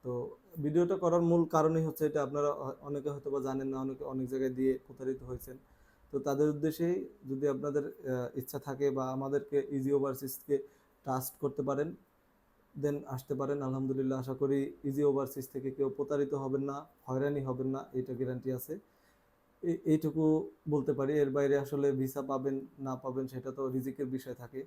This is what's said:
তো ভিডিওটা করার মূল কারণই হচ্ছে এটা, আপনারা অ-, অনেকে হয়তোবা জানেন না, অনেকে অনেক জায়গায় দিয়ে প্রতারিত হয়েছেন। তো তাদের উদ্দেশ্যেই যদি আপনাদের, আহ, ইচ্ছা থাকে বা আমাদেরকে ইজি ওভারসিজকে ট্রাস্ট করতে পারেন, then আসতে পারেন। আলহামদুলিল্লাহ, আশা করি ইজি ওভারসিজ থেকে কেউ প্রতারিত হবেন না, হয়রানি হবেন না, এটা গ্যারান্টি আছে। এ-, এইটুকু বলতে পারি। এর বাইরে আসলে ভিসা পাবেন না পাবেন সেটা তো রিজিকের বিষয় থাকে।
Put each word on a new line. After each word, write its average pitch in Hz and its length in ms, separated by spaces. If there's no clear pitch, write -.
তো 123 340
ভিডিওটা 175 340
করার 175 240
মূল 170 240
কারণই 160 380
হচ্ছে 156 240
এটা, 147 160
আপনারা 143 260
অ-, 135 320
অনেকে 143 300
হয়তোবা 139 300
জানেন 135 280
না, 135 120
অনেকে 135 240
অনেক 131 220
জায়গায় 131 240
দিয়ে 131 360
প্রতারিত 131 360
হয়েছেন। 127 340
তো 139 60
তাদের 143 300
উদ্দেশ্যেই 160 480
যদি 135 200
আপনাদের, 143 380
আহ, 127 520
ইচ্ছা 135 200
থাকে 139 320
বা 131 220
আমাদেরকে 135 580
ইজি 139 220
ওভারসিজকে 135 640
ট্রাস্ট 131 380
করতে 139 220
পারেন, 139 260
then 143 220
আসতে 131 280
পারেন। 139 280
আলহামদুলিল্লাহ, 131 560
আশা 131 160
করি 139 500
ইজি 143 200
ওভারসিজ 135 440
থেকে 131 220
কেউ 135 200
প্রতারিত 143 440
হবেন 135 280
না, 139 240
হয়রানি 139 360
হবেন 131 260
না, 135 140
এটা 127 220
গ্যারান্টি 127 380
আছে। 147 260
এ-, 170 220
এইটুকু 156 680
বলতে 147 240
পারি। 135 260
এর 143 120
বাইরে 139 280
আসলে 139 340
ভিসা 135 300
পাবেন 135 440
না 135 180
পাবেন 131 300
সেটা 131 260
তো 135 160
রিজিকের 131 380
বিষয় 127 280
থাকে। 127 320